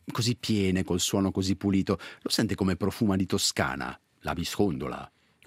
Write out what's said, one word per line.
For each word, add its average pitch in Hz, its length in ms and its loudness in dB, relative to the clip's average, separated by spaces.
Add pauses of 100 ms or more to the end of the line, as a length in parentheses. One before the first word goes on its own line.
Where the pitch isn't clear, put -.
(120)
così 120 240 0
piene, 95 480 0
col 90 160 0
suono 95 320 2
così 95 240 0
pulito. 98 420 2 (240)
Lo - 80 -8
sente 101 260 0
come 92 200 2
profuma 98 400 0
di 95 100 2
Toscana, 67 720 -2 (240)
la 76 120 -4
biscondola? 80 760 -2 (380)